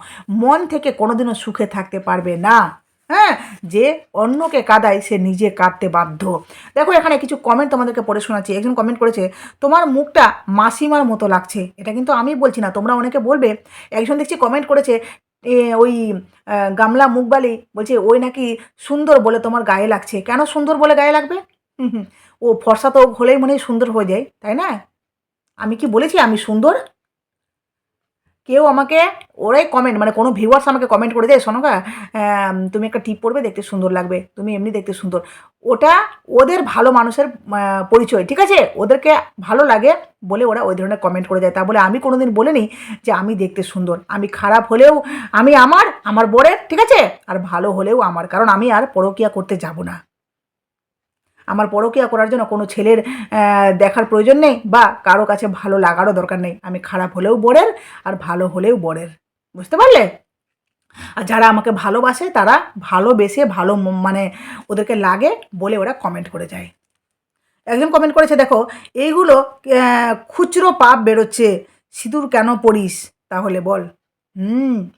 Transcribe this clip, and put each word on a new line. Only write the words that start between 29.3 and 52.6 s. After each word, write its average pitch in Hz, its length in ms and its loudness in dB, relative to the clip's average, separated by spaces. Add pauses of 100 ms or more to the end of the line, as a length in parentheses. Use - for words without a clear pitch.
ওরাই 262 300 0
কমেন্ট, 240 340 -2
মানে 214 120 0
কোনো 240 200 0
ভিউয়ার্স 233 360 2
আমাকে 262 200 -2
কমেন্ট 226 260 0
করে 226 140 0
যে, 269 120 6
"সনকা, 226 420 -2 (320)
আম, 196 560 -2
তুমি 214 180 -4
একটা 220 120 -6
টিপ 214 220 -8
পরবে, 240 200 -2
দেখতে 214 200 -6
সুন্দর 185 300 -4
লাগবে, 185 440 -4
তুমি 208 200 -8
এমনি 208 160 -6
দেখতে 196 220 -8
সুন্দর।" 180 280 -6 (400)
ওটা 302 460 2 (200)
ওদের 277 360 2
ভালো 240 280 2
মানুষের, 240 340 2
আহ, 202 640 -6
পরিচয়, 226 360 2
ঠিক 277 140 -4
আছে? 381 360 4
ওদেরকে 269 400 2 (240)
ভালো 226 260 0
লাগে 247 300 4 (300)
বলে 214 200 -2
ওরা 226 160 -2
ওই 190 140 -2
ধরনের 190 220 -6
কমেন্ট 185 300 -4
করে 185 120 -2
যায়। 180 120 0
তা 185 120 -4
বলে 208 160 2
আমি 196 200 2
কোনোদিন 254 340 -2
বলিনি 226 340 0 (360)
যে 226 80 -2
আমি 196 240 -4
দেখতে 185 280 -6
সুন্দর। 180 440 -6
আমি 202 200 -6
খারাপ 214 400 0
হলেও 277 340 6 (300)
আমি 254 240 6
আমার, 311 300 6 (180)
আমার 214 240 2
বরের, 277 300 6 (120)
ঠিক 320 100 -2
আছে? 440 300 4 (180)
আর 185 120 -6
ভালো 180 320 -4
হলেও 202 300 0
আমার, 175 260 -4
কারণ 214 220 2
আমি 214 220 2
আর 226 160 2
পরকীয়া 196 420 -2
করতে 190 280 -6
যাব 165 240 -12
না। 175 240 -14 (1400)
আমার 208 200 -2
পরকীয়া 226 400 0
করার 220 220 0
জন্য 226 160 -2
কোনো 208 200 -4